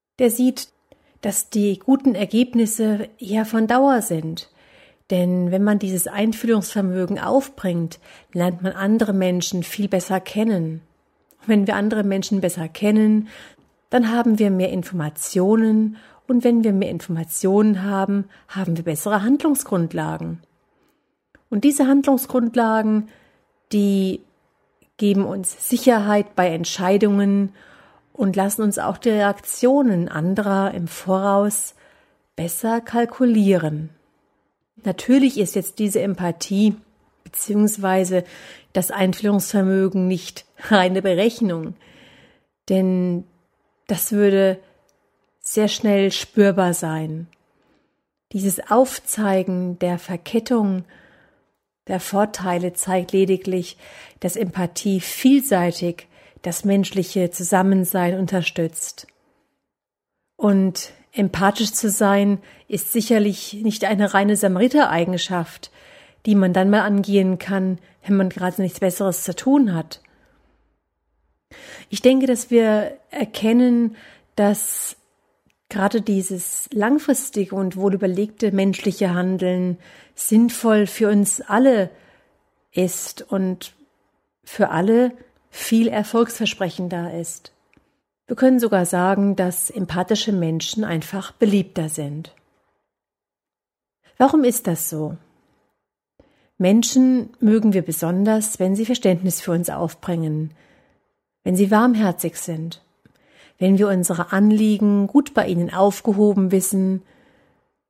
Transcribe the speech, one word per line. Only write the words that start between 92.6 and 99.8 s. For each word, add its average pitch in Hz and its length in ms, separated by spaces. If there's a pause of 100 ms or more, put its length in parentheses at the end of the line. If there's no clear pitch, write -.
Warum 277 240
ist 240 240
das 165 240
so? 156 260 (1400)
Menschen 240 800
mögen 214 340
wir 190 100
besonders, 190 760
wenn 185 160
sie 214 120
Verständnis 185 540
für 180 120
uns 170 180
aufbringen, 156 800 (920)